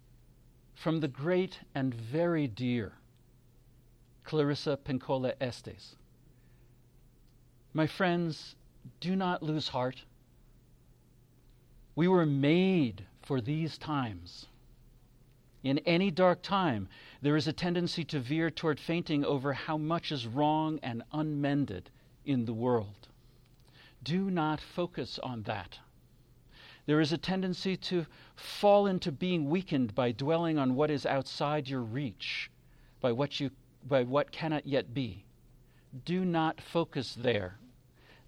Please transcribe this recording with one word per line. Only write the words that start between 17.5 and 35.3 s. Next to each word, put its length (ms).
tendency 540
to 140
veer 300
toward 300
fainting 460
over 260
how 240
much 380
is 120
wrong 560
and 300
unmended 800
in 200
the 80
world. 560
Do 280
not 320
focus 600
on 220
that. 360
There 160
is 100
a 60
tendency 580
to 300
fall 520
into 240
being 380
weakened 440
by 200
dwelling 440
on 180
what 160
is 140
outside 640
your 140
reach, 680
by 100
what 300
you, 80
by 180
what 280
cannot 360
yet 260
be. 320